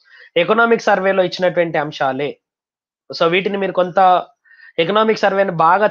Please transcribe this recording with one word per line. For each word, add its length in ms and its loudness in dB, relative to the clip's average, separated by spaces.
economic 460 2
సర్వేలో 400 0
ఇచ్చినటువంటి 560 -2
అంశాలే. 460 -4
So, 160 0
వీటిని 300 -2
మీరు 160 -4
కొంత 200 0
economic 400 0
సర్వేని 400 0
బాగా 280 4